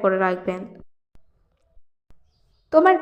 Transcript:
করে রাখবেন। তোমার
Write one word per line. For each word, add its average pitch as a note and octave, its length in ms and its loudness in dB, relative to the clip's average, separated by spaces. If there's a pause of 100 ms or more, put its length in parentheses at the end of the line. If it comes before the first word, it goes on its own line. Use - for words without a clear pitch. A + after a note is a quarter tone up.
করে F#3+ 220 0
রাখবেন। F#3 360 -6 (2000)
তোমার F4 280 4